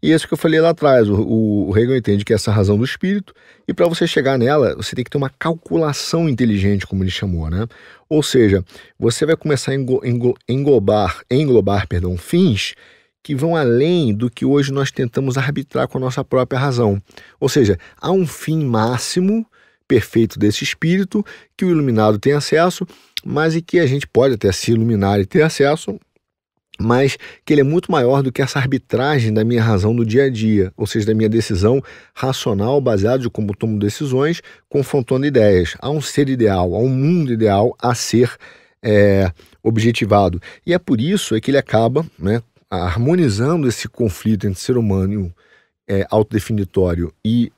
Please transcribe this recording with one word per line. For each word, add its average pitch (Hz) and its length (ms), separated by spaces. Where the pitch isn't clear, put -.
E 151 100
isso 160 160
que - 60
eu 160 40
falei 160 220
lá 165 100
atrás, 135 380
o, 104 60
o, 104 560
o 98 80
Hegel 120 180
entende 101 300
que - 80
essa 107 180
razão 104 240
do 110 80
espírito, 190 520
e - 60
pra 175 140
você 170 200
chegar 135 320
nela, 120 360
você 90 200
tem 123 80
que - 80
ter - 80
uma 135 100
calculação 165 960
inteligente, 104 600
como 95 160
ele 92 80
chamou, 85 400
né? 101 160
Ou 151 140
seja, 98 420
você 117 300
vai 160 80
começar 143 380
a - 20
engo-, 127 280
engo-, 123 340
englobar, 107 800
englobar, 117 580
perdão, 90 300
fins 156 560
que 147 80
vão 165 220
além 139 560
do 117 160
que - 160
hoje 139 260
nós 135 180
tentamos 135 480
arbitrar 135 520
com - 80
a 131 40
nossa 131 220
própria 131 340
razão. 120 400
Ou 139 80
seja, 104 280
há - 100
um 185 160
fim 156 380
máximo 127 840
perfeito - 540
desse 104 240
espírito 190 640
que - 80
o 185 40
iluminado 113 480
tem 139 140
acesso, 160 560
mas 156 280
e 165 80
que 175 180
a 170 60
gente 139 220
pode 127 280
até 104 180
se - 180
iluminar 107 480
e 98 60
ter 151 160
acesso, 151 580
mas 123 380
que - 100
ele 143 60
é 135 60
muito 165 260
maior 135 320
do 131 80
que 131 100
essa 139 180
arbitragem 127 720
da 110 100
minha 117 180
razão 107 320
do 120 120
dia 113 180
a 135 60
dia, 107 480
ou 107 100
seja, 104 200
da 110 60
minha 110 140
decisão 110 560
racional 127 640
baseada 120 400
de 120 100
como 104 240
tomo 110 240
decisões, 135 640
confrontando 135 560
ideias. 104 560
Há 123 80
um 151 100
ser 139 300
ideal, 98 440
há 98 60
um 123 80
mundo 135 460
ideal 110 440
a 123 160
ser, 117 440
é, 101 480
objetivado. 104 800
E 175 80
é 175 60
por 123 220
isso 175 340
é 110 60
que - 100
ele 139 60
acaba, 127 480
né, 107 240
harmonizando 123 1000
esse - 200
conflito 107 580
entre 95 140
ser 127 180
humano, 98 560
é, 101 220
autodefinitório 95 1040
e 117 340